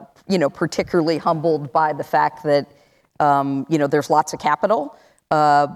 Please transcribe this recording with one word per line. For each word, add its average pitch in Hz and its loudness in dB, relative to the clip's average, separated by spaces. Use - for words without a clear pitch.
you 190 0
know, 139 2
particularly 165 -2
humbled 156 -2
by 156 0
the 143 -8
fact 151 -2
that, 143 2
um, 139 0
you 160 0
know, 143 0
there's 143 -2
lots 156 0
of - -10
capital. 202 -2
Uh, 147 4